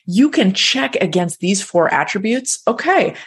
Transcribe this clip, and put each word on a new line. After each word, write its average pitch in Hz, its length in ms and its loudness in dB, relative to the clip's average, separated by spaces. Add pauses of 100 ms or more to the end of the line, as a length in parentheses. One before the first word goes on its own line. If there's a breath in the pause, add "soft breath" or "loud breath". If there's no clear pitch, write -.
You 226 240 2
can 196 240 2
check 262 420 -2
against 175 440 -2
these 190 220 -2
four 170 320 0
attributes. 214 760 -2
"Okay, 247 460 0 (140 loud breath)